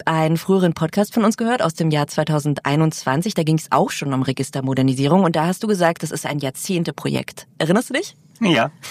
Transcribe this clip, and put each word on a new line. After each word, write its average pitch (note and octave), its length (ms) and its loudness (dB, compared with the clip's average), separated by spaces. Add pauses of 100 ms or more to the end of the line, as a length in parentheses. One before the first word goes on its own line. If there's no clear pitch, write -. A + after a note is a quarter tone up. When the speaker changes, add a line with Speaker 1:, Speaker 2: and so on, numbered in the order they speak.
Speaker 1:
einen D#3+ 320 2
früheren F3+ 380 2
Podcast G3 400 -2
von A3+ 100 2
uns A3 140 2
gehört A#3 240 -2
aus E3 120 0
dem D#3+ 160 -2
Jahr D3 180 2
zweitausendeinundzwanzig. D3+ 1300 0
Da E3+ 80 0
ging's D#3 260 0
auch F3 200 2
schon C#3 240 -6
um C3 80 0
Registermodernisierung C3+ 1000 0
und E3+ 140 2
da D#3 80 2
hast F3+ 180 -2
du A3 40 -4
gesagt, F3 360 0
das D#3 80 -6
ist - 140 -6
ein C#3+ 140 -4
Jahrzehnteprojekt. - 1080 -4 (100)
Erinnerst F3 320 2
du - 40 -8
dich? D#4+ 240 -4 (240)
Speaker 2:
Ja. D3 280 2 (220)